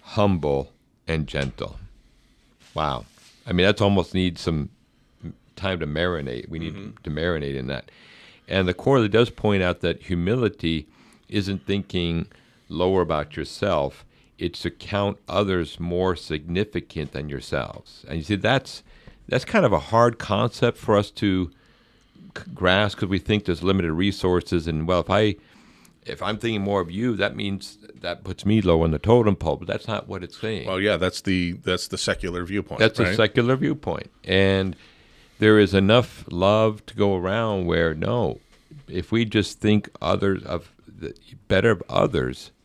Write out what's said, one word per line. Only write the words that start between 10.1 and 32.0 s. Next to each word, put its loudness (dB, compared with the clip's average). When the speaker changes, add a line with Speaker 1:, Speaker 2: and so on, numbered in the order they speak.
Speaker 1:
isn't -4
thinking -2
lower 2
about -2
yourself. -2
It's -6
to -2
count -4
others -2
more 0
significant -6
than -8
yourselves. -8
And -6
you -6
see, 0
that's, -2
that's 0
kind 2
of 4
a 4
hard 4
concept 0
for 2
us 2
to 0
c-, -14
grasp 2
'cause -2
we 0
think 0
there's -2
limited 2
resources. 0
And, -2
well, 2
if -8
I, 2
if -10
I'm -4
thinking -2
more 0
of -6
you, -2
that -2
means -8
that -8
puts -8
me 4
lower 6
on 2
the -2
totem 4
pole. -2
But -14
that's -6
not -8
what -10
it's -16
saying. -6
Speaker 2:
Well, -2
yeah, 2
that's -2
the, 0
that's -2
the -8
secular -4